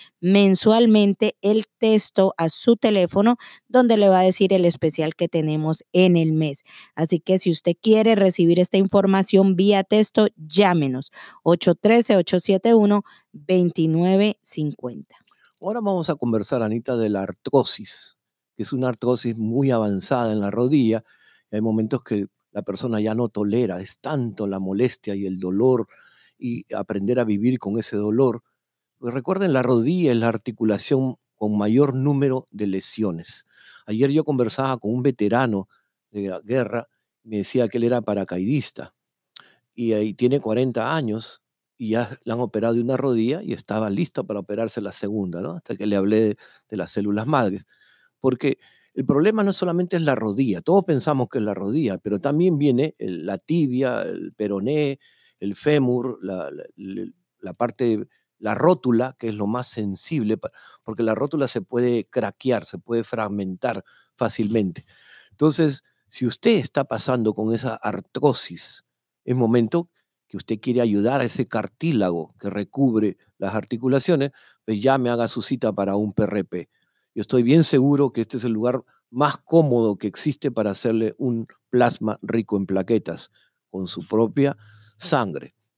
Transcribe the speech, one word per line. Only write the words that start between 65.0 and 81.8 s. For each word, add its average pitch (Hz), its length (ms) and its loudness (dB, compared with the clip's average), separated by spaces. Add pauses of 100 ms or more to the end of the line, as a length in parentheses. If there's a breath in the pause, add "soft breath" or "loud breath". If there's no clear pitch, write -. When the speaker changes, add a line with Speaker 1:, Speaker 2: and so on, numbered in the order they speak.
Speaker 2:
Entonces, 147 520 0 (260)
si - 180 -6
usted 226 260 0
está 143 320 0
pasando 113 480 -2
con 110 220 -2
esa 117 200 -4
artrosis, - 1120 -4 (400)
es 123 100 -2
momento 123 540 2 (400)
que - 80 -14
usted 110 240 -6
quiere 123 220 0
ayudar 117 380 2
a 123 40 0
ese 117 220 -4
cartílago 101 920 -4
que 101 120 -8
recubre 104 640 -2 (220)
las 95 160 -6
articulaciones, 131 760 -2 (340 soft breath)
pues 107 180 -4
llame, 131 280 2
haga 117 180 -2
su 117 140 -6
cita 120 300 -2
para 98 240 -2
un 104 160 -2
P - 100 0
R 98 220 -2
P. 87 240 -10 (460)
Yo 107 80 -6
estoy 123 200 2
bien 151 220 6
seguro 139 480 2
que 113 100 -4
este 131 140 -6
es 113 80 -6
el 117 80 0
lugar 120 320 -2 (260)
más 135 280 -2
cómodo 123 580 2
que 110 100 -8
existe 139 440 -4
para 104 220 -2
hacerle 113 460 -2
un 117 280 -2 (240)
plasma 120 500 0